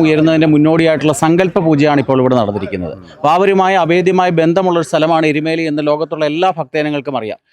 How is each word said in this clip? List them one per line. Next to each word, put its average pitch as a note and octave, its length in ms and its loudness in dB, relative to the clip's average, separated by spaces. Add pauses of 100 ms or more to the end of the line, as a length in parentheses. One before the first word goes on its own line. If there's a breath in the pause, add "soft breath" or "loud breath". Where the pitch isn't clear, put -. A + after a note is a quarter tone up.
ഉയരുന്നതിന്റെ D#3 500 2
മുന്നോടിയായിട്ടുള്ള D#3 680 2
സങ്കല്പ F3 440 2
പൂജയാണ് D3 380 2
ഇപ്പോൾ C3 180 2
ഇവിടെ B2+ 180 2
നടന്നിരിക്കുന്നത്. G2+ 540 -4 (320 loud breath)
വാവരുമായി F#3+ 560 2
അഭേദ്യമായ F3+ 480 0 (100)
ബന്ധമുള്ള E3+ 420 0
ഒരു - 80 -8
സ്ഥലമാണ് D#3+ 420 0
എരുമേലി D#3+ 380 -4
എന്ന് D3 200 -4
ലോകത്തുള്ള D#3 420 -4
എല്ലാ F3+ 260 0
ഭക്തജനങ്ങൾക്കും D3 640 -6
അറിയാം. G#2+ 180 -10 (140)